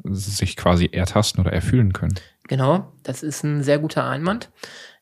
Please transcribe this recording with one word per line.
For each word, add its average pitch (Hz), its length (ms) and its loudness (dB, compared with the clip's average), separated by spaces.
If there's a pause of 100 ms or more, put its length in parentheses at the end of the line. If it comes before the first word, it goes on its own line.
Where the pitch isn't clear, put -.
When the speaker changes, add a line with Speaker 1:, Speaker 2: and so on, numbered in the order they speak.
Speaker 1:
sich 98 520 -4
quasi 90 360 4
ertasten 98 500 0
oder - 120 0
erfühlen 110 400 2
können. - 220 -2 (320)
Speaker 2:
Genau, 139 440 0 (120)
das - 180 -10
ist 151 220 -6
ein 147 200 0
sehr 143 140 4
guter 147 300 -2
Einwand. 170 420 -4 (520)